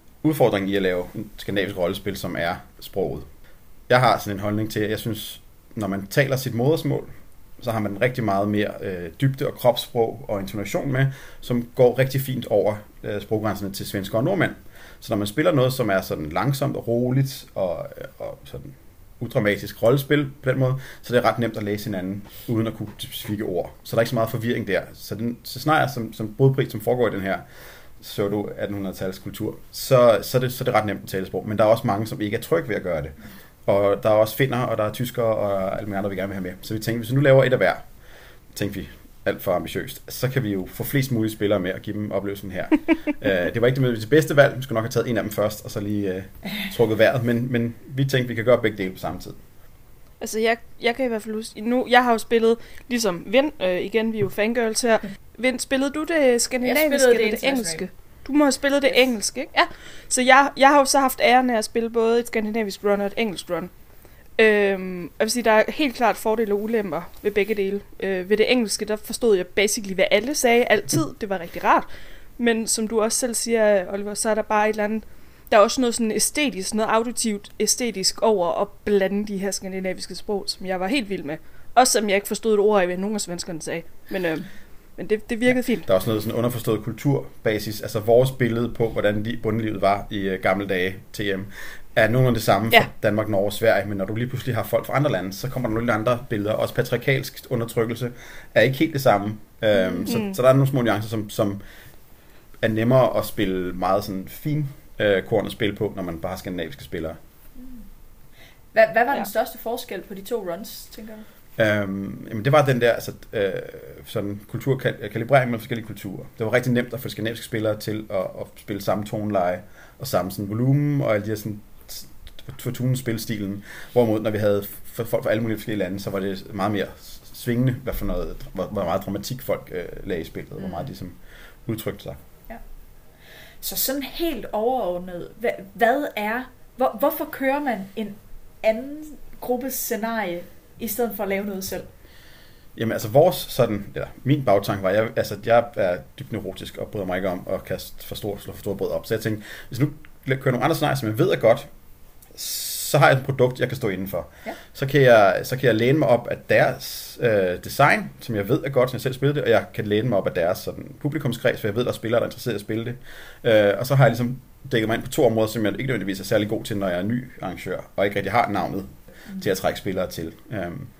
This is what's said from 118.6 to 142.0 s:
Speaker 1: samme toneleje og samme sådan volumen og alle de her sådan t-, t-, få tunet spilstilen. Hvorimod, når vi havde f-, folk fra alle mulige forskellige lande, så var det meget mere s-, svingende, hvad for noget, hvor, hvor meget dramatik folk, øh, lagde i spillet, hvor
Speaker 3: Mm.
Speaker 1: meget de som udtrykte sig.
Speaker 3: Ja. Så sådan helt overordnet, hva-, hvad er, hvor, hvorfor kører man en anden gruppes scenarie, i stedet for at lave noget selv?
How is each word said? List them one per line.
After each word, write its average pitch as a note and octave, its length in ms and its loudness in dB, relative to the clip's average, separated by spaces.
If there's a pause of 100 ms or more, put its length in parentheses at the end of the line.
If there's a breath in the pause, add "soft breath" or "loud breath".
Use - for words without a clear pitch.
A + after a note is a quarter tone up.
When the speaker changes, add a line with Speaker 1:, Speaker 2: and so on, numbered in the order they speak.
Speaker 1:
samme G2+ 240 -2
toneleje G2 560 -2 (380 loud breath)
og C3+ 80 -8
samme F#2 240 -2
sådan G2+ 180 -6
volumen C#3 520 2
og A2 120 2
alle G#2 120 0
de G#2+ 40 -6
her A2 60 -2
sådan G#2 260 -8 (300)
t-, - 140 -12 (360)
t-, - 180 -14
få A#2+ 120 -6
tunet B2+ 280 0
spilstilen. G#2 640 -4 (280 loud breath)
Hvorimod, A2 280 4
når A2 120 -2
vi G#2+ 60 0
havde G2+ 260 2
f-, - 400 -10
folk A2+ 200 -2
fra - 80 0
alle A2 100 0
mulige A2 160 -2
forskellige G#2+ 280 -6
lande, F#2+ 140 -6
så G2+ 100 -8
var G2 100 -4
det F#2+ 340 -6
meget G2+ 180 -2
mere G2+ 140 -2 (160)
s-, - 200 -18 (120)
svingende, B2 400 0 (100)
hvad F#2+ 100 -4
for G2+ 120 -4
noget, F2+ 300 -4 (180)
hvor, F#2 100 -4
hvor G2 200 -4
meget F2+ 220 -2
dramatik G2+ 360 -6
folk, - 340 -4
øh, F2 80 -6 (200)
lagde F2+ 180 -4
i E2 40 -8
spillet, E2 260 -12
hvor - 160 -12
Speaker 3:
Mm. - 20 -8
Speaker 1:
meget F2 180 -8
de F#2+ 80 -12
som F#2+ 160 -12 (560 loud breath)
udtrykte A2 360 -6
sig. - 120 -12 (340)
Speaker 3:
Ja. A3+ 60 -12 (1080 loud breath)
Så - 160 -8
sådan C4+ 260 -2
helt C#4+ 480 -4
overordnet, F#3 760 -2 (160)
hva-, - 180 -2 (120)
hvad B3 420 2
er, A3 360 -4 (240)
hvor, B3+ 240 2
hvorfor D#4 320 2
kører C4+ 280 0
man B3+ 200 -2 (160)
en G#3 200 -6 (480)
anden B3 340 0 (440)
gruppes B3+ 320 -2
scenarie, G#3+ 680 -4 (400)
i A3+ 60 -4
stedet A#3 280 -2
for G#3+ 80 -4
at F#3+ 60 -2
lave G3 160 -2
noget F#3+ 180 -6
selv? F3 200 -6 (920 soft breath)